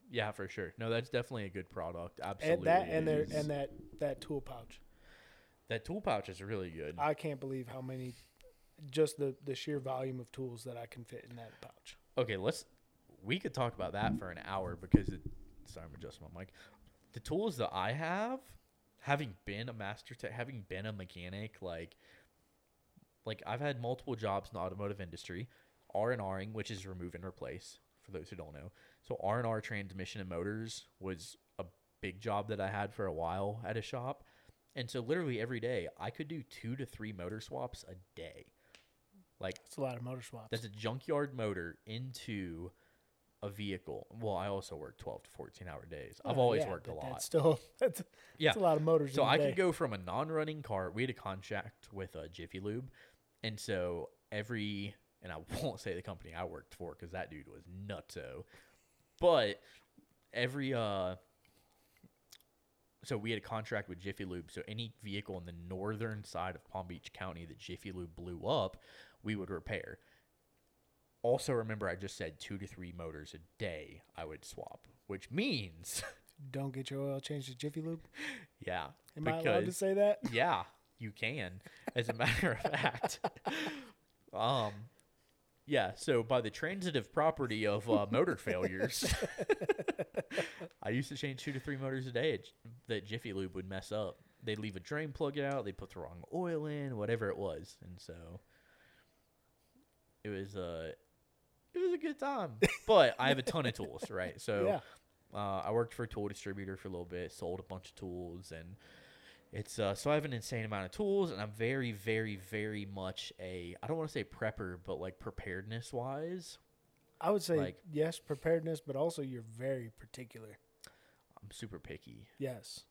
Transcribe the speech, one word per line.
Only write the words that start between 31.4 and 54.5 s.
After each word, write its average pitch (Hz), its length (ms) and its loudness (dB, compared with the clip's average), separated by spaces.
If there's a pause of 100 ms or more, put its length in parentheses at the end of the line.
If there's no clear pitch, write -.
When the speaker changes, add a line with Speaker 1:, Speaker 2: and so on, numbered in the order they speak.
Speaker 1:
a 92 60 -4 (380)
big 95 180 -4
job 104 300 0
that 107 100 -2
I 95 80 2
had 101 260 -2
for 107 120 0
a 90 80 0
while 95 520 0
at 110 120 0
a 110 40 -2
shop. 127 440 -4 (500)
And 123 140 -4
so 131 100 -2
literally 131 400 2
every 117 220 0
day, 113 260 2 (100)
I 98 120 -4
could 151 180 -6
do 156 160 -6
two - 320 -6
to 135 100 -4
three 107 280 -8
motor 92 260 -4
swaps 127 480 -6
a 90 60 -10 (260)
day. - 280 -12 (920)
Like, 95 240 -2
Speaker 2:
That's - 140 -12
a 147 40 0
lot 127 140 0
of 120 80 -6
motor 123 180 -4
swaps. 113 300 -12
Speaker 1:
that's 113 140 -2
a 107 40 -6
junkyard 131 640 0
motor 95 520 0
into 101 840 -4 (720)
a 104 80 -4
vehicle. 95 580 -4 (120)
Well, 107 160 0
I 90 120 0
also 98 280 -2
work - 220 -10
twelve - 260 -8
to - 60 -20
fourteen - 400 -12
hour - 160 -8
days. 76 400 -10
I've 131 120 4
Speaker 2:
Oh, 131 40 8
Speaker 1:
always 117 220 8
Speaker 2:
yeah, 98 80 0
Speaker 1:
worked 85 160 -4
a 90 40 -6
Speaker 2:
but 80 60 -6
Speaker 1:
lot. 71 140 -6
Speaker 2:
that's - 140 -4
still, 156 340 8 (100)
<laughs> - 100 -20
that's, 175 220 4 (360)
Speaker 1:
Yeah. 151 120 8
Speaker 2:
that's - 80 6
a 202 60 4
lot 165 140 10
of 156 60 4
motors 156 300 8
Speaker 1:
So 147 100 6
Speaker 2:
in 110 60 8
a - 20 10
Speaker 1:
I 151 60 10
Speaker 2:
day. 147 100 8
Speaker 1:
could 131 100 4
go 185 140 8
from 139 220 2
a 101 40 -2
non-running 151 640 0
car. 95 300 0
We 110 120 2
had 131 60 2
a 120 40 -2
contract 98 800 -6
with, 98 240 -6
uh, 80 120 -6
Jiffy 95 300 -8
Lube. 113 300 -4 (560)
And 110 140 -4
so 87 500 0 (220)
every, 104 640 -2 (260)